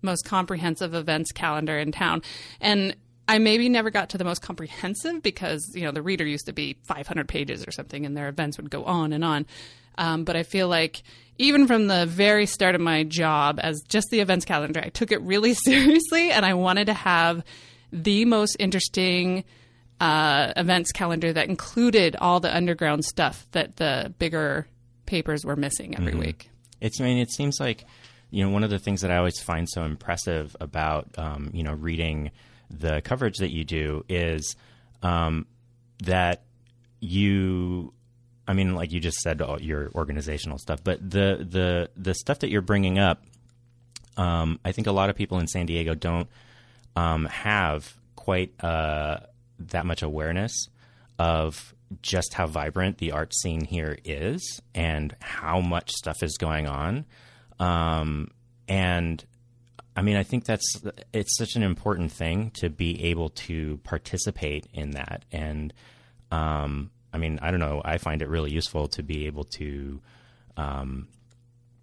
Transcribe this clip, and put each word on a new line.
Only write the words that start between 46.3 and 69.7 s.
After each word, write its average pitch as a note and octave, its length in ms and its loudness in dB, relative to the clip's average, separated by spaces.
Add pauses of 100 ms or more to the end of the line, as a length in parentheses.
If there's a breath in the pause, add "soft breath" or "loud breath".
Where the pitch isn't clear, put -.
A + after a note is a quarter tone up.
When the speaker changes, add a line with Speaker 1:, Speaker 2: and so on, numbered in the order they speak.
Speaker 2:
um, E2 300 2
have E2+ 680 -2 (220)
quite, F#2 380 -2 (100)
uh, D#2 560 -2 (400)
that E2+ 260 -4
much E2+ 160 -4
awareness E2 680 -4 (520 soft breath)
of D#2+ 540 0 (280)
just - 320 -2
how E2+ 140 -2
vibrant D#2+ 500 -2
the E2 140 -4
art D#2 240 -6
scene D#2+ 280 -2
here D#2 400 -4
is E2 580 -6 (120)
and D#2 460 -2
how E2 420 -4
much E2+ 300 -2
stuff - 320 -6
is D2+ 140 -4
going D#2 300 0
on. E2 380 -4 (540 soft breath)
Um, D#2+ 720 0 (360)
and F2 560 0 (720)
I - 60 0
mean, G#2 140 4
I G2 80 2
think B2 220 -2
that's, - 360 -2 (320)
it's G#2 240 -2
such - 180 -4
an A#2 80 2
important F2+ 480 0
thing F#2 440 -2
to F2 140 -2
be D#2+ 360 -4
able E2 240 0
to D#2 540 -6
participate D#2 920 -6
in D2 180 -6
that. - 400 -10
And, D2+ 420 -6 (580 soft breath)
um, D2 600 -2 (220)
I - 40 -4
mean, D#2+ 240 -2
I D#2+ 100 -2
don't F#2 80 0
know, D2 240 -2
I D#2+ 140 -2
find D#2 240 -4
it D2 80 -6
really D#2 220 -2
useful D2+ 380 -4
to - 140 -8
be D2+ 240 -6
able D2 160 -8 (140)
to, C#2 440 -10 (540 soft breath)